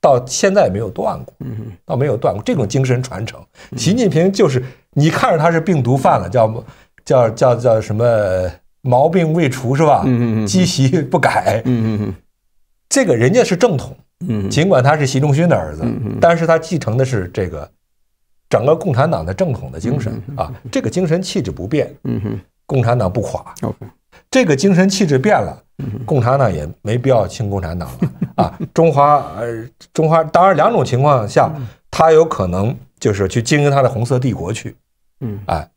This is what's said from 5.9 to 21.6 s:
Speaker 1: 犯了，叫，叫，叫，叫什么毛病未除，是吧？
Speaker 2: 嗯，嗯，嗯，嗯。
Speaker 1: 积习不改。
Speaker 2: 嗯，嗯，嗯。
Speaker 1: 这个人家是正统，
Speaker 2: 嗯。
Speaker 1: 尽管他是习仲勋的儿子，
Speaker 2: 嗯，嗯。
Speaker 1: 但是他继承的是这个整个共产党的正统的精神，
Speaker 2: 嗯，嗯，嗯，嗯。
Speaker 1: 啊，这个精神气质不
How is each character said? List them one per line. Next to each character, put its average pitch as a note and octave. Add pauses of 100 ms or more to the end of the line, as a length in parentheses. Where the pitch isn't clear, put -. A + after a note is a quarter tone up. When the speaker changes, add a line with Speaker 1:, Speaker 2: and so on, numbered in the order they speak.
Speaker 1:
犯 D3
了， F2+
叫， A2 (400)
叫， B2
叫， B2
叫 A#2
什 G#2
么 G#2 (300)
毛 B2+
病 E3
未 D#3+
除， B2+
是 D#3+
吧？ C3+
Speaker 2:
嗯， B2+
嗯， A#2
嗯， A2
嗯。 -
Speaker 1:
积 F#3
习 C#3
不 D#3
改。 -
Speaker 2:
嗯， A2
嗯， -
嗯。 F#2+ (760)
Speaker 1:
这 C4
个 C3+
人 B2+
家 A#3+
是 F3+
正 G3+
统， - (320)
Speaker 2:
嗯。 G#2
Speaker 1:
尽 D#3+
管 C3+
他 D3+
是 C#3+
习 C3
仲 D3
勋 E3
的 C3+
儿 D#2
子， D2+
Speaker 2:
嗯， A#2
嗯。 -
Speaker 1:
但 E3+
是 D#3+
他 E3
继 D#3+
承 A2+
的 C3
是 A#2+
这 F#2
个 D2 (840)
整 A2
个 D#3+
共 E3+
产 C3+
党 F2+
的 F2
正 -
统 -
的 E2
精 A#2+
神， G#2+
Speaker 2:
嗯， A#2
嗯， G#2+
嗯， C#3+
嗯。 -
Speaker 1:
啊， - (180)
这 C4
个 A2
精 F3+
神 E3+
气 F#3+
质 G2+
不 F2